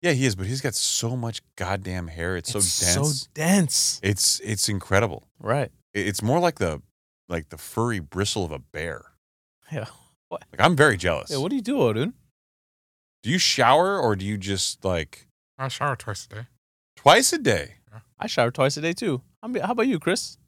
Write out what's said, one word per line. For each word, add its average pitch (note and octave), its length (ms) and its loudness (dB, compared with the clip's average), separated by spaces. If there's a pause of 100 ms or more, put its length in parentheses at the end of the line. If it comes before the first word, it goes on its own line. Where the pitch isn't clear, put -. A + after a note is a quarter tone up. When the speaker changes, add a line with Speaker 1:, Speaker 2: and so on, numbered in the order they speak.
Speaker 1:
Yeah, F3 100 2
he C3+ 140 2
is, A2 100 2
but F#2+ 120 -6
he's B2+ 120 -4
got C3 160 -4
so - 400 -2
much A#2 260 -6 (140)
goddamn F#2 540 -6
hair. E2+ 260 -4
It's E2+ 160 -6
so G#2 80 -4
Speaker 2:
It's F#2+ 80 2
so F2+ 360 0
Speaker 1:
dense. C#3+ 300 -4
Speaker 2:
dense. E3+ 720 2
Speaker 1:
It's, - 380 2
it's G#2+ 260 -2
incredible. G2 560 0 (160)
Speaker 2:
Right. - 320 -2 (220)
Speaker 1:
It, G2 140 -2
it's G2+ 140 -4
more B2 180 2
like F3 200 2
the, D#2 220 -2 (480)
like, E2 200 -6
the E2 80 -16
furry A2+ 440 -2
bristle F#2 420 -4
of D#2 80 -6
a C#2+ 80 -10
bear. D2 460 -10 (680)
Speaker 2:
Yeah. B2 140 -8 (420)
What? - 240 -12
Speaker 1:
Like, - 80 -20
I'm D#3 160 6
very C#3 220 6
jealous. E2+ 340 -2
Speaker 2:
Yeah, D3 60 -2
what C#3+ 140 -2
do C#4+ 40 -2
you C4 60 -2
do, B3 200 -2
O'Doon? B2 320 0 (1080)
Speaker 1:
Do G2+ 80 -8
you E3+ 80 2
shower, E3 600 4
or A2+ 200 2
do F#2 80 -6
you G#2 120 -2
just, G2 460 -4
like E2+ 440 -4 (300)
Speaker 3:
I C3 120 -6
shower C3+ 260 -2
twice - 340 -10
a - 60 -16
day. G#2+ 60 -12 (560)
Speaker 1:
Twice A#3 340 8
a F4 60 -2
day? G#2+ 380 0 (160)
Speaker 3:
Yeah. A2 80 -18 (200)
Speaker 2:
I - 80 -6
shower B2 240 2
twice C#3 240 0
a D3 60 -8
day, E3 120 -2
too. D#3+ 280 -4 (200)
I'm, A#3+ 140 -8
how G3+ 160 -4
about A#3+ 160 0
you, A3 120 0
Chris? - 380 -4 (100)